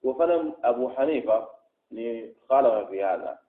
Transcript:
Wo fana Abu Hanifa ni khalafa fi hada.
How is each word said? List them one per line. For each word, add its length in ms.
Wo 120
fana 480
Abu 320
Hanifa 540
ni 400
khalafa 400
fi 120
hada. 480